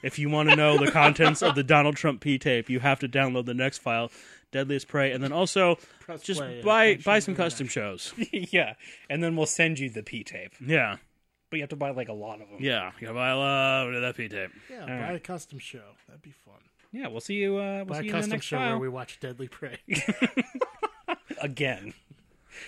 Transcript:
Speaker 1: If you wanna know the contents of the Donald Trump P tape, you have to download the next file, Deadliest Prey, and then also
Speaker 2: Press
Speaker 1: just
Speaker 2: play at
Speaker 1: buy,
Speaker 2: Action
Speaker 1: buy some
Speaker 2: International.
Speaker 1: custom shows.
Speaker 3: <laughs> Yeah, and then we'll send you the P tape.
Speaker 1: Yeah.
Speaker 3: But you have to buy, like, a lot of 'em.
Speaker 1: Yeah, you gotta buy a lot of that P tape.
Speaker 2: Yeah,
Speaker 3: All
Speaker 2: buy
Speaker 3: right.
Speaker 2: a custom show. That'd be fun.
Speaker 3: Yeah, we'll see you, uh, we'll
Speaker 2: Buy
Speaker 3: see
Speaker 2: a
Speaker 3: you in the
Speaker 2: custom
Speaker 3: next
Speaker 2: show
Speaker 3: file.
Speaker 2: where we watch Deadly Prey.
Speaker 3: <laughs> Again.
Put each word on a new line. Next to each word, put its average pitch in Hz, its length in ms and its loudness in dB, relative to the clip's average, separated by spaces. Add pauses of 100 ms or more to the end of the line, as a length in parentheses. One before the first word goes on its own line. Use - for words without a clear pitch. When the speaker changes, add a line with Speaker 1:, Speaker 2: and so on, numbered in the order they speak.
Speaker 1:
If 135 160 -6
you 147 120 -2
wanna 151 260 6
know 151 220 6
the 143 120 4
contents 151 520 6
of 175 120 4
the 139 80 2
Donald 147 340 6
Trump 143 240 -2
P 135 180 0
tape, 127 320 0
you 127 100 0
have 135 200 4
to 135 80 -4
download 127 380 0
the 120 80 -4
next 131 240 -2
file, 117 320 -2 (420)
Deadliest 135 360 -2
Prey, 139 240 2
and 127 100 -4
then 139 100 -2
also 175 440 4 (240)
Speaker 2:
Press 165 220 -14
Speaker 1:
just 175 180 -4
Speaker 2:
play 127 200 -8
at - 40 -12
Speaker 1:
buy, 220 280 6
Speaker 2:
Action 156 120 -2
Speaker 1:
buy 208 140 6
some 196 160 0
Speaker 2:
International. 180 120 0
Speaker 1:
custom 143 220 -4
shows. 104 460 -6 (180)
Speaker 3:
<laughs> - 0 -
Yeah, 175 420 0 (360)
and 151 120 -2
then 165 140 0
we'll 156 100 2
send 160 320 2
you 131 120 -4
the 107 120 -10
P 110 220 -10
tape. 92 280 -14 (120)
Speaker 1:
Yeah. 123 320 2 (540)
Speaker 3:
But 160 80 -6
you 147 40 -4
have 143 80 -10
to 151 60 -8
buy, 139 140 -4
like, 123 180 -6
a 113 60 -10
lot 107 260 -10
of 104 80 -20
'em. 104 120 -20
Speaker 1:
Yeah, 113 400 -2
you 113 80 -12
gotta 113 100 -8
buy 127 120 0
a 131 60 0
lot 135 580 0
of 123 80 -4
that 123 140 -4
P 113 120 -8
tape. 98 220 -8 (200)
Speaker 2:
Yeah, 247 120 -16
Speaker 3:
All - 40 -12
Speaker 2:
buy 127 140 -8
Speaker 3:
right. 175 160 -6
Speaker 2:
a 160 40 -10
custom 156 380 -14
show. 117 240 -16 (260)
That'd 135 140 -20
be 143 100 -20
fun. 98 220 -20 (380)
Speaker 3:
Yeah, 262 160 -10
we'll - 120 -8
see 202 140 -6
you, 196 240 0
uh, 196 200 -4
we'll 196 80 -6
Speaker 2:
Buy 151 100 -6
Speaker 3:
see 156 40 -4
Speaker 2:
a - 40 -6
Speaker 3:
you 214 60 -4
in - 20 -4
the - 60 0
Speaker 2:
custom 214 140 -2
Speaker 3:
next - 140 -6
Speaker 2:
show 151 120 -4
Speaker 3:
file. 143 120 0
Speaker 2:
where 131 80 -2
we 131 100 -4
watch 127 320 -10
Deadly 127 280 -10
Prey. - 380 -12
Speaker 3:
<laughs> - 1500 -4
Again. 131 540 -4 (720)